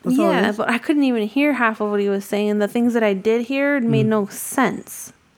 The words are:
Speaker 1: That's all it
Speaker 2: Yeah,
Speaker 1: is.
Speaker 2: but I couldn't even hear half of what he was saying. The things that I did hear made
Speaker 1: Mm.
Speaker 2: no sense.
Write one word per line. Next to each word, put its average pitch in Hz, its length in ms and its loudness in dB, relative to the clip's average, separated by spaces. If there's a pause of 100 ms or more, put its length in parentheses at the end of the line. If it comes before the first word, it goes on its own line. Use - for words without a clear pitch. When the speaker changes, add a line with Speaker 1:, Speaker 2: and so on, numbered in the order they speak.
Speaker 1:
That's 254 140 0
all 311 140 2
it - 20 2
Speaker 2:
Yeah, 214 180 2
Speaker 1:
is. 208 60 -4
Speaker 2:
but - 140 -2
I 233 80 0
couldn't 294 240 0
even 240 240 0
hear 285 280 0
half 233 260 -2
of 208 100 -2
what 208 80 0
he 202 100 0
was 196 160 -2
saying. 208 360 0
The 208 80 2
things 240 260 0
that 233 80 2
I 208 120 2
did 220 320 0
hear 277 340 0
made 226 260 2
Speaker 1:
Mm. 220 40 0
Speaker 2:
no 208 160 2
sense. - 880 -4 (260)